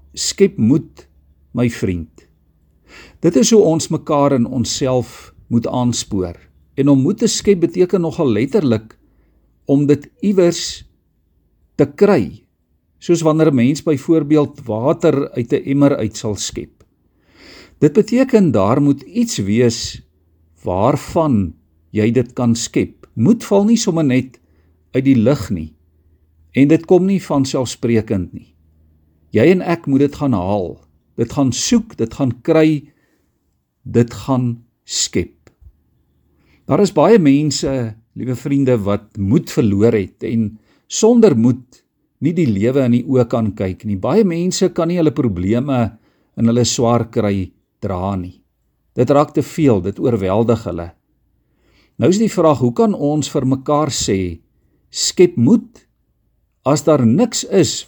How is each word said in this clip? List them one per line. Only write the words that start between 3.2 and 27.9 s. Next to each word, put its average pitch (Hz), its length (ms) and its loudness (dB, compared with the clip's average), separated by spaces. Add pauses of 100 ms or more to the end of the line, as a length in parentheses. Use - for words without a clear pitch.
Dit 180 160 0
is 247 140 4
hoe 220 120 6
ons 165 260 0
mekaar 143 440 0
en 120 140 0
onsself 127 840 -4 (160)
moet 117 180 0
aanspoor. 110 720 -4 (380)
En 139 140 0
om 139 120 4
moed 160 180 -2
te 240 80 0
skep 202 340 0
beteken 180 400 0
nogal 160 320 -2
letterlik 113 680 -2 (640)
om 143 220 0
dit 143 240 0 (100)
iewers 185 640 -2 (920)
te 143 100 2
kry, 143 580 0 (540)
soos 165 240 -2
wanneer 156 280 2
'n 143 40 -2
mens 131 280 2
byvoorbeeld 151 840 0
water 139 640 -2
uit 123 220 -6
'n 143 120 -2
emmer 139 320 2
uit 110 200 -6
sal 107 200 -6
skep. - 480 -12 (920)
Dit 147 140 2
beteken 220 580 2
daar 107 320 2
moet 143 200 0
iets - 360 -4
wees 113 640 -2 (600)
waarvan 113 920 -2 (360)
jy 107 200 0
dit 123 220 -2
kan 120 220 0
skep. - 600 -6
Moed 196 300 0
val 202 200 2
nie 226 120 2
sommer 165 280 0
net 127 360 -2 (540)
uit 131 100 0
die 135 140 4
lug 127 320 0
nie, 80 240 -8 (800)
en 139 160 4
dit 160 160 2
kom 180 200 4
nie 196 120 0
vanselfsprekend 117 1160 -2